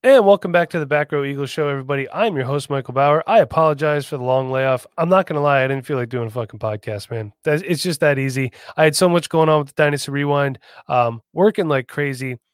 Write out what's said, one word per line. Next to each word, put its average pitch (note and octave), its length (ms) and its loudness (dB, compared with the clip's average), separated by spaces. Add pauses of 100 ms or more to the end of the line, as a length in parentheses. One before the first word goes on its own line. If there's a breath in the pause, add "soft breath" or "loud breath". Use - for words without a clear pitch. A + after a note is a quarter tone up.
And B3 160 8
welcome G3 280 4
back E3+ 160 2
to F3 100 -4
the D3 60 -2
Back D3 260 -2
Row C#3+ 140 -2
Eagles C#3 240 -6
Show, D3 180 -2
everybody. C#3 420 -4
I'm F#3+ 280 -2
your C3 80 -2
host, C#3 240 -4
Michael C3+ 240 -6
Bauer. C#3+ 340 4
I G#3+ 120 4
apologize D3+ 680 0
for D3+ 100 -8
the B2 80 -8
long C3 260 0
layoff. C3 380 0 (100)
I'm E3+ 120 -2
not F#3+ 160 4
gonna D3+ 160 -4
lie, C#3 240 2
I - 20 -2
didn't C3 180 -4
feel C#3+ 120 -4
like A#2+ 100 -4
doing A#2 200 -6
a A2 40 -10
fucking A2+ 300 -8
podcast, G#2+ 500 -8
man. A2 220 -8 (100)
That's, D#3 200 0
it's E3 200 -4
just F3 160 -4
that D3 180 2
easy. C3+ 360 -4 (240 loud breath)
I D#3+ 80 4
had D3+ 100 2
so F#3 140 4
much E3+ 180 0
going D#3+ 220 2
on D3+ 100 4
with C#3+ 80 -4
the - 60 -20
Dynasty D3 360 0
Rewind, C#3+ 500 -2 (280 loud breath)
um, A#2+ 340 0 (120)
working F#3 340 2
like C3+ 220 -2
crazy. C3 500 -6 (140)